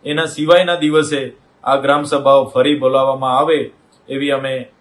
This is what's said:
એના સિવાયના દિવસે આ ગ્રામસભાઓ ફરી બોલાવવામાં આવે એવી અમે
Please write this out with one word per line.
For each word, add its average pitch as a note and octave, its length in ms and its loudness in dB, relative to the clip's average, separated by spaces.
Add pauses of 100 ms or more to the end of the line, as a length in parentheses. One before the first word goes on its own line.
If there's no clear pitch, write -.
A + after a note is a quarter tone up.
એના D3+ 280 -4
સિવાયના E3+ 480 2
દિવસે D3+ 400 0 (420)
આ C#3 200 0
ગ્રામસભાઓ C#3 600 2 (100)
ફરી C#3+ 280 2
બોલાવવામાં C3 560 0
આવે D3+ 220 0 (480)
એવી C#3 320 -4
અમે C3+ 140 -6 (280)